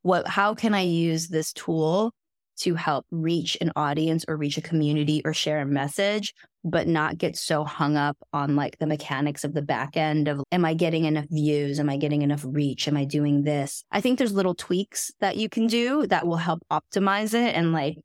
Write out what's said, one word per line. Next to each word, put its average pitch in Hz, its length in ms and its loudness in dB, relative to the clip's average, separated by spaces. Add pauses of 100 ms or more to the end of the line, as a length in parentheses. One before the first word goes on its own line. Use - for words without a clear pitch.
What, 180 260 2
how 202 280 0
can 220 180 2
I 196 80 4
use 165 460 2
this 160 260 -2
tool 170 600 0 (440)
to 175 180 0
help 156 340 -2
reach 165 520 -2
an 165 140 0
audience 156 520 0
or 156 100 -4
reach 147 200 -2
a 160 40 -4
community 151 640 0
or 156 80 0
share 151 280 0
a 139 40 -2
message, 196 680 -2 (300)
but 165 240 0
not 160 300 0
get 165 180 -2
so 151 280 -2
hung 147 340 0
up 143 200 0 (160)
on, 143 220 0
like, 143 220 0
the 160 80 -2
mechanics 147 580 -2
of 156 120 -6
the 147 80 -2
back 143 340 -2
end 151 300 2
of, 143 240 -2
am 180 120 2
I 160 120 2
getting 165 300 2
enough 151 260 0
views? 147 480 0
Am 147 100 0
I 139 80 -2
getting 147 240 0
enough 147 260 0
reach? 139 400 -2
Am 147 100 0
I 139 80 0
doing 143 380 2
this?" 143 480 -2
I 202 80 0
think 247 200 0
there's 233 140 0
little 190 200 2
tweaks - 580 -4 (100)
that 196 160 0
you 214 120 -4
can 226 160 0
do 240 420 2
that 170 200 2
will 170 100 2
help 170 220 0 (120)
optimize 196 600 0
it. 233 220 2
And, 165 180 2
like, 156 320 -2